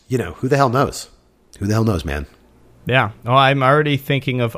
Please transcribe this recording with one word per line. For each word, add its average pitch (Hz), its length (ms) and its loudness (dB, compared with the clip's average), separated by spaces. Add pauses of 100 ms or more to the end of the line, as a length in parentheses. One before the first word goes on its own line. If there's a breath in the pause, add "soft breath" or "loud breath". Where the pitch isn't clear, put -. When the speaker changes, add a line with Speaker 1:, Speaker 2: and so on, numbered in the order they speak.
Speaker 1:
you 127 100 -2
know, 90 140 -6
who - 160 -6
the 139 100 2
hell 139 100 4
knows? 123 400 -2 (500)
Who 98 80 -4
the 104 60 0
hell 110 120 2
knows, 98 200 -2
man? 71 220 -6 (580)
Speaker 2:
Yeah. 117 280 0 (120)
Well, 120 140 0
I'm 135 240 2
already 143 340 2
thinking 131 460 -2
of 117 160 -2